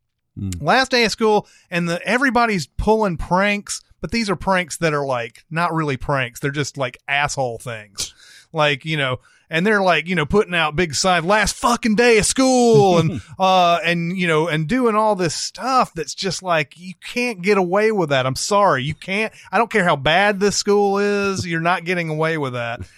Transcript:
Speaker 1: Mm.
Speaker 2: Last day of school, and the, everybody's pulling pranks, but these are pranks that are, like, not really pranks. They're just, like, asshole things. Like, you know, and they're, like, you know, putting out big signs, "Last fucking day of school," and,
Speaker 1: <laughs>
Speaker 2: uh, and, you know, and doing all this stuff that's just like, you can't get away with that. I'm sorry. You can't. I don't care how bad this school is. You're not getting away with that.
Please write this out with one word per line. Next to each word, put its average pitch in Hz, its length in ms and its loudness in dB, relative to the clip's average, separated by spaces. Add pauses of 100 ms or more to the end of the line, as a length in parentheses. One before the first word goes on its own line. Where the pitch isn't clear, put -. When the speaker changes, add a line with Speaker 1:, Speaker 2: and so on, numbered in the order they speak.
(360)
Speaker 1:
Mm. 95 240 -8
Speaker 2:
Last 220 300 2
day 240 140 2
of 202 80 0
school, 214 340 0 (240)
and 175 180 -2
the, 170 160 -4
everybody's 226 640 0
pulling 208 520 0
pranks, 202 640 -2 (180)
but 180 100 -10
these 233 180 -2
are 196 60 0
pranks 180 440 -2
that 160 160 0
are, 143 120 -2
like, 120 420 -6
not 165 240 -2
really 151 240 -2
pranks. 127 440 -4
They're 143 100 -2
just, 139 260 -6
like, 127 300 -6
asshole 139 520 -2
things. 107 540 -12 (400)
Like, 147 320 0
you 160 120 -4
know, 131 240 -2 (320)
and 165 140 0
they're, 214 160 2
like, 165 240 2
you 185 80 -2
know, 151 120 0
putting 190 280 0
out 156 220 0
big 165 180 -2
signs, 180 320 0
"Last 202 300 0
fucking 226 400 0
day 240 220 6
of 185 60 2
school," 233 760 4
and, 151 220 0 (100)
Speaker 1:
<laughs> 143 80 -20
Speaker 2:
uh, 180 460 4
and, 170 320 -2
you 180 120 -2
know, 156 180 2
and 156 220 -2
doing 240 260 0
all 214 220 2
this 180 180 -2
stuff 247 580 -2
that's 160 220 -10
just - 280 -6
like, 165 360 -2
you 180 160 -18 (100)
can't 240 380 -6
get 196 160 2
away 196 320 2
with 180 200 0
that. 131 160 2
I'm 131 100 -2
sorry. 185 480 2
You 151 100 -6
can't. 202 380 -6 (180)
I 190 80 0
don't 220 120 0
care 214 120 2
how 175 140 2
bad 180 420 2
this 196 180 0
school 202 420 2
is. 202 460 -2
You're 165 160 -4
not 170 240 0
getting 175 260 -2
away 160 280 -2
with 135 140 -4
that. 117 280 -6 (180)